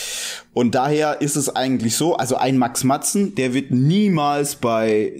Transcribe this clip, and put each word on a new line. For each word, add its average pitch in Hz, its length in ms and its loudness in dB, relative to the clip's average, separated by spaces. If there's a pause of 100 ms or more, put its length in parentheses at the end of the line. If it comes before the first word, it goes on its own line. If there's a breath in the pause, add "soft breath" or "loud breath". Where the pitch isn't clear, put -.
(520 loud breath)
Und 120 220 2
daher 147 480 0
ist 143 140 -2
es 143 180 -2
eigentlich 123 440 0
so, 165 180 0
also 127 220 -2
ein 131 200 2
Max 127 280 0
Matzen, 180 500 0
der 131 180 0
wird 135 180 -2
niemals 143 840 2
bei 110 640 0